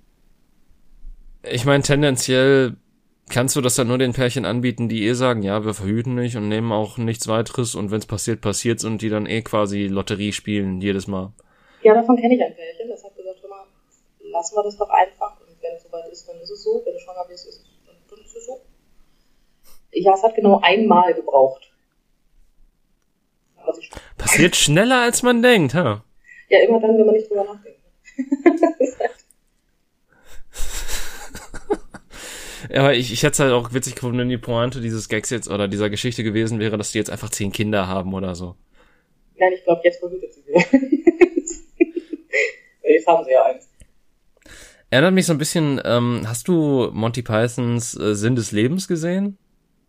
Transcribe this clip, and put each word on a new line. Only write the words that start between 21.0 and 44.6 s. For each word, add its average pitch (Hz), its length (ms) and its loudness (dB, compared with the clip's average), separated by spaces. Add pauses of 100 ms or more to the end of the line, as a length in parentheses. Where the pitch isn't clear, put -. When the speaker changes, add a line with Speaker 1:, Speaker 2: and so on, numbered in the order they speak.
Speaker 2:
gebraucht. - 560 2 (1900)
Also - 160 -6
ich - 100 -20 (280)
Speaker 1:
Passiert - 380 2
schneller, 226 460 4
als 233 200 0
man 240 200 4
denkt, 202 320 6
ha? 120 300 0 (440)
Speaker 2:
Ja, 196 120 6
immer 226 200 4
dann, 220 180 4
wenn 214 80 6
man 214 80 6
nicht 220 160 0
drüber 202 140 0
nachdenkt. - 360 -14 (360)
<laughs> - 920 2 (3500)
Speaker 1:
Ja, 135 100 2
aber 139 140 6
ich, 120 180 0
ich 117 100 -2
hätt's 151 180 2
halt 135 120 4
auch 120 220 0
witzig 127 200 -4
gefunden, 123 240 -4
wenn 123 120 0
die 123 80 -2
Pointe 123 420 -2
dieses 113 300 -6
Gags 107 200 -2
jetzt 117 180 -6
oder 101 200 -2
dieser 101 220 -2
Geschichte 117 340 -4
gewesen 110 360 0
wäre, 107 180 -2
dass 104 140 -6
die 113 60 0
jetzt 101 120 -2
einfach 101 180 -8
zehn 98 240 -4
Kinder 104 360 0
haben 95 260 -4
oder 95 200 -6
so. 87 220 -12 (800)
Speaker 2:
Nein, 185 160 2
ich 180 120 -8
glaub, 170 200 0
jetzt 175 160 2
verhütet 180 320 -10
sie - 140 -20
wieder. 151 140 2
<laughs> 269 340 2 (1900)
Jetzt 156 200 4
haben 165 180 2
sie 131 80 -2
ja 123 120 6
eins. - 240 -4 (1200)